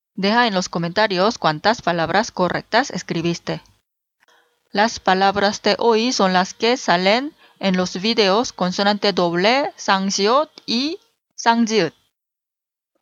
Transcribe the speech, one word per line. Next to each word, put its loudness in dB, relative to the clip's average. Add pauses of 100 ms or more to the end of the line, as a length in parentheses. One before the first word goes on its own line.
(140)
Deja 0
en -2
los -2
comentarios 0
cuántas 0
palabras -2
correctas -2
escribiste. -6 (1080)
Las 0
palabras 0
de 2
hoy 2
son 0
las 0
que 0
salen 0 (260)
en 0
los -4
videos 2
consonante -2
doble, 0
sangsiot 0 (140)
y -4 (360)
sangjiut. 0 (1080)